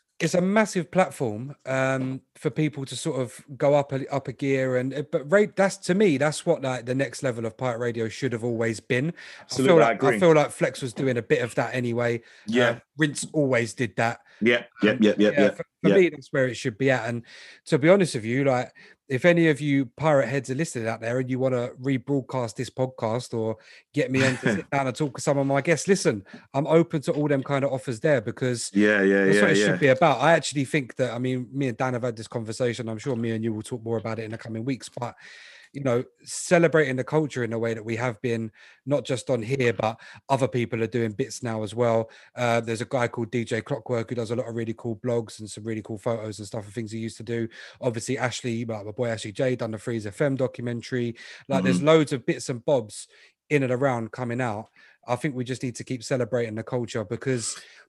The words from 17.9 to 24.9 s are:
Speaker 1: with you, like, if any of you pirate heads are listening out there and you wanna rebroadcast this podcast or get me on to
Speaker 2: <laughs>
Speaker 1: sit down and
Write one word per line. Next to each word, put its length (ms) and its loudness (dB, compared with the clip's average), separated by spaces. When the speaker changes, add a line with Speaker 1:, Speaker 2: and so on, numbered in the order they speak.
Speaker 1:
with 120 -6
you, 180 0
like, 280 0
if 180 0
any 240 6
of 100 2
you 280 2
pirate 320 2
heads 200 -4
are 60 -4
listening 320 -4
out 140 -4
there 180 -2
and 100 -4
you 80 -2
wanna 340 0
rebroadcast 720 -2
this 140 -8
podcast 680 -4
or 200 -4
get 160 0
me 160 2
on 120 2
to 180 0
Speaker 2:
<laughs> 0 -
Speaker 1:
sit 140 -6
down 180 0
and 80 -4